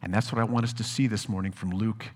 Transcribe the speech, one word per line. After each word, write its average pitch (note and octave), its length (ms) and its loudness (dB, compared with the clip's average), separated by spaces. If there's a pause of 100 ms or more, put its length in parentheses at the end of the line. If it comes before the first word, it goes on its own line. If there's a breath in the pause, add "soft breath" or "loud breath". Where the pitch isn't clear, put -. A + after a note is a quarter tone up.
And F2+ 100 -2
that's G#2+ 200 2
what A#2 80 2
I A2+ 40 4
want A#2 200 2
us A#2 100 -2
to A2+ 100 -4
see C3+ 220 2
this A2 220 0
morning F#2+ 240 -2
from F#2 180 -4
Luke G#2+ 460 0